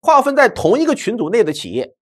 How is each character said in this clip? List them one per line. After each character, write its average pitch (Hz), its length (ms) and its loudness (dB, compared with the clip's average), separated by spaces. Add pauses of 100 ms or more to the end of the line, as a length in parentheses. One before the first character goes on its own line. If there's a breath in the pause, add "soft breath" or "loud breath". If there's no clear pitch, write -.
划 294 200 4
分 277 140 -2
在 262 140 4
同 202 300 0
一 320 60 0
个 302 100 0
群 - 220 -6
组 160 140 -4
内 220 140 2
的 151 80 -4
企 - 180 -10
业， 110 320 -6